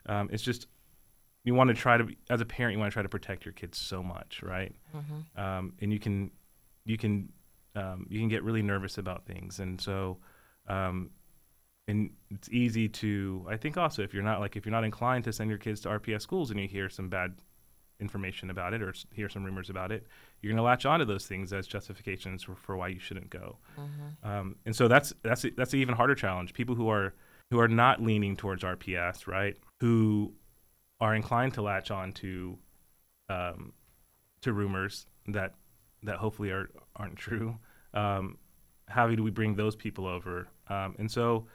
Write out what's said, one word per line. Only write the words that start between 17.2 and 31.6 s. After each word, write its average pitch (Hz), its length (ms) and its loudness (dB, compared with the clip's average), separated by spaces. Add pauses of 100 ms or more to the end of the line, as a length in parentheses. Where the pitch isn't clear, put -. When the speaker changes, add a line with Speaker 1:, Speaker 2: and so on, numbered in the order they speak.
Speaker 1:
information 95 500 -6
about 92 240 -4
it 113 80 -2
or 95 60 -2
s-, - 240 -10
hear 101 160 -4
some 98 160 -6
rumors 95 260 -6
about 92 220 -4
it, 110 120 -6 (380)
you're 104 100 0
gonna 113 120 4
latch 123 200 6
onto 151 200 6
those 101 240 0
things 92 240 -4
as 98 120 -2
justifications 95 800 -8
for, 92 140 -12
for - 200 -8
why 90 120 -4
you 92 100 -6
shouldn't - 320 -10
go. - 280 -12 (200)
Speaker 2:
Mm-hmm. 147 500 -10
Speaker 1:
Um, 101 280 -4 (100)
and 113 80 -2
so 123 140 6
that's, 135 240 8 (100)
that's, 120 240 0 (100)
that's 127 180 0
an 135 40 4
even 127 160 2
harder 127 220 6
challenge. 90 380 -2
People 123 200 -2
who 113 140 2
are, 101 260 2 (380)
who 120 80 6
are 117 80 8
not 117 340 6
leaning 107 320 4
towards 95 300 -4
R 90 100 -2
P 90 220 -6
S, 87 320 -4
right, 98 280 0 (240)
who 110 540 4 (640)
are 110 140 4
inclined 117 400 2
to 110 80 -4